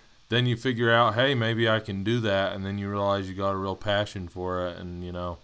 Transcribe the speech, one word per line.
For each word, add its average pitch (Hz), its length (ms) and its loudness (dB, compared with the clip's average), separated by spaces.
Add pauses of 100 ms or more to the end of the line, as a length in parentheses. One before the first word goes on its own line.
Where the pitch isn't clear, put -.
(300)
then 123 180 2
you 117 100 0
figure 117 340 0
out, 117 220 6
"Hey, 131 220 2
maybe 113 340 2
I 110 100 4
can 98 240 -6
do 117 180 2
that," 98 320 2
and 98 120 -6
then 98 140 -4
you 101 100 -4
realize 101 400 0
you 92 60 -8
got 98 160 0
a 95 60 -2
real 95 180 -2
passion 101 520 -2
for 90 380 -4
it, 87 120 -6
and, 87 260 -10
you 87 80 -8
know 87 320 -6